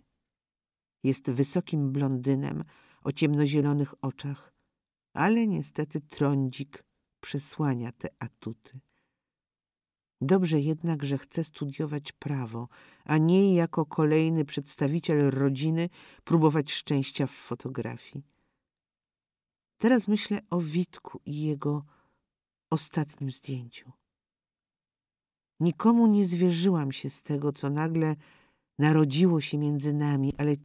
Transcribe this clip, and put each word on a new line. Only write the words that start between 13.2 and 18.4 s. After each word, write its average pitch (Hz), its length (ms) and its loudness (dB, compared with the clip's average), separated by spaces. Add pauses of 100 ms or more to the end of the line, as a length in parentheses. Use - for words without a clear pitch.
jako 165 300 0
kolejny 156 600 2
przedstawiciel 147 840 0
rodziny 139 600 0 (340)
próbować 156 480 2
szczęścia - 560 -2
w - 40 -16
fotografii. 127 920 -10 (1500)